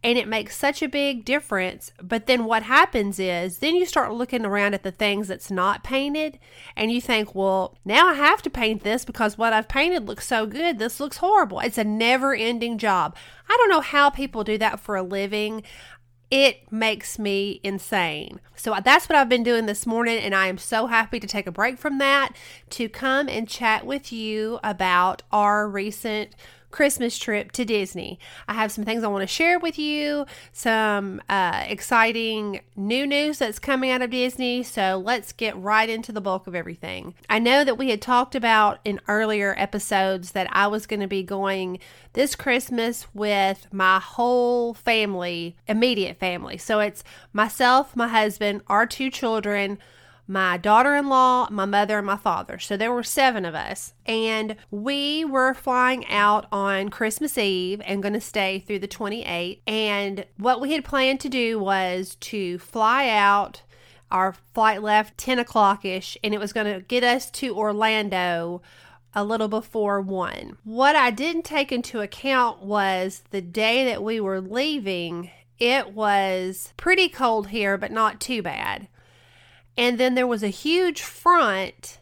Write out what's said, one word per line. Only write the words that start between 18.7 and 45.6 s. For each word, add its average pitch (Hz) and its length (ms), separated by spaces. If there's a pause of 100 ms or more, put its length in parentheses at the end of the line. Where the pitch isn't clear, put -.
that's 294 240
what 320 100
I've 269 120
been 240 140
doing 226 240
this 202 180
morning, 226 340
and 196 160
I 190 120
am 185 120
so 233 280
happy 226 320
to 214 80
take 202 220
a 175 40
break 233 240
from 277 220
that 277 320 (400)
to 233 180
come 269 400
and 226 200
chat 220 360
with 269 280
you 220 500
about 185 680
our 208 360
recent 208 680 (340)
Christmas 277 480
trip 208 340
to 247 140
Disney. 190 520 (300)
I 208 60
have 220 180
some 214 100
things 226 220
I 214 40
want 202 120
to 196 60
share 339 320
with 339 200
you, 294 460 (280)
some, 208 760
uh, 190 400
exciting 226 960 (140)
new 233 300
news 294 340
that's 220 180
coming 262 320
out 254 100
of 247 80
Disney. 247 540
So 190 420
let's 233 280
get 220 280
right 214 300
into 226 220
the 208 100
bulk 190 240
of 180 80
everything. 170 580 (160)
I 214 120
know 254 220
that 269 140
we 262 140
had 214 100
talked 254 340
about 220 520
in 202 200
earlier 208 520
episodes 190 760
that 185 180
I 196 160
was 208 200
gonna 202 200
be 190 160
going 190 560 (360)
this 269 200
Christmas 240 800
with 196 580
my 185 300
whole 247 720
family, 180 840 (120)